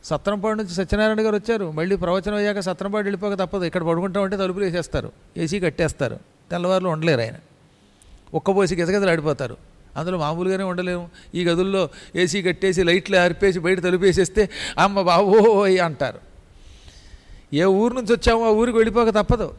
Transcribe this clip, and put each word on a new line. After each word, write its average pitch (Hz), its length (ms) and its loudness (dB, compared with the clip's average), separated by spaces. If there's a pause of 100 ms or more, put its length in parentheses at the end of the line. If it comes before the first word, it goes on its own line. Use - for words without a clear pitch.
సత్రంపాడు 202 540 -4
నుంచి 202 160 -8
సత్యనారాయణ 214 520 0
గారు 214 100 0
వచ్చారు, 208 360 -4
మళ్ళీ 170 240 -2
ప్రవచనం 185 400 -2
అయ్యాక 208 240 -2
సత్రంపాడు 196 460 -4
వెళ్ళిపోక 202 280 -4
తప్పదు. 185 300 -4
ఇక్కడ 175 200 -4
పడుకుంటామంటే 190 540 -2
తలుపులు 190 280 -2
వేసేస్తారు, 160 460 -4 (260)
ఏసీ 170 220 -4
కట్టేస్తారు, 156 600 -4 (320)
తెల్లవారులు 180 380 -2
ఉండలేరు 156 320 0
ఆయన. 113 140 -8 (1000)
ఉక్కబోసి 190 420 0
గిజగిజలాడిపోతారు. 165 960 -2 (260)
అందులో 180 200 -6
మామూలుగానే 175 460 -2
ఉండలేము. 180 460 -6 (260)
ఈ 170 100 -2
గదుల్లో 180 440 0 (260)
ఏసీ 175 280 0
కట్టేసి 180 400 0
లైట్లు 185 340 2
ఆర్పేసి 180 420 2
బయట 175 240 0
తలుపేసేస్తే 180 680 2 (300)
"అమ్మ 196 220 4
బాబోయ్" 196 760 6
అంటారు. 143 400 -2 (1300)
ఏ 147 100 2
ఊరు 202 300 2
నుంచి 240 200 0
వచ్చామో 226 320 2
ఆ 226 40 2
ఊరికి 226 280 2
వెళ్ళిపోక 226 320 2
తప్పదు. 214 500 0